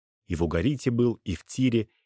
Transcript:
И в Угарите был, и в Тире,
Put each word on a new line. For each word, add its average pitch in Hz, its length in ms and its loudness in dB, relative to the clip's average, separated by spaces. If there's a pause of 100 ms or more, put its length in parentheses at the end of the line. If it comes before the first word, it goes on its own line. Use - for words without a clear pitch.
(260)
И 90 80 -6
в 82 80 -2
Угарите 90 480 0
был, 120 340 2
и 95 100 -4
в - 120 -12
Тире, 117 420 0 (180)